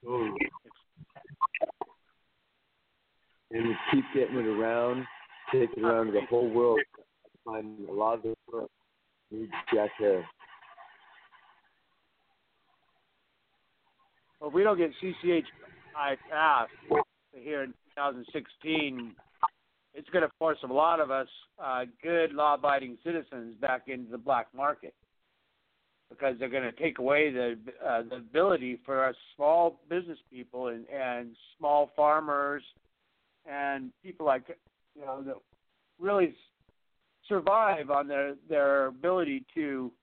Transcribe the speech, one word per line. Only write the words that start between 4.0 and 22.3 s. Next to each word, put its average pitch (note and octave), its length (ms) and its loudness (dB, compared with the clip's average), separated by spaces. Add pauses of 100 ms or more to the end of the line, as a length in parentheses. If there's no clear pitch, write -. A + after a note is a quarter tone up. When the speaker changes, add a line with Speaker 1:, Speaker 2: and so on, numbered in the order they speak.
Speaker 1:
getting C3 220 0
it A#2+ 100 0
around, A#2 600 0 (460)
take B2 240 4
it G#2+ 80 -2
around A2+ 220 4
to G#2+ 60 -2
the G2+ 100 2
whole A#2+ 280 2
world. A#2 300 4 (640)
Find G#2+ 420 -10
a F2 60 -10
lot G#2+ 220 2
of A2+ 80 -6
the A2+ 120 -4 (160)
world A#2 200 -8 (600)
needs G#2+ 220 -10 (200)
Jack G#2 260 4
Harris. F#2+ 280 4 (4000)
Speaker 2:
Well, D3+ 80 -8
if C#3 60 -10
we F#3+ 100 6
don't G#3 140 4
get E3 120 2 (100)
C F#3 220 -6
C F3 100 2
H E3 120 2 (520)
I C#3+ 200 -2 (120)
passed D3+ 440 2 (600)
here C#3 300 -8
in C3+ 80 -8
two - 240 -20
thousand C3+ 380 -4
sixteen, C#3 840 -6 (800)
it's D3 160 -16
gonna E3 200 2 (100)
force D#3+ 240 2
a - 20 -8
lot D#3 320 4
of C#3+ 140 0
us, C3+ 160 -2 (340)
uh, B2+ 220 -4 (180)
good E3 300 2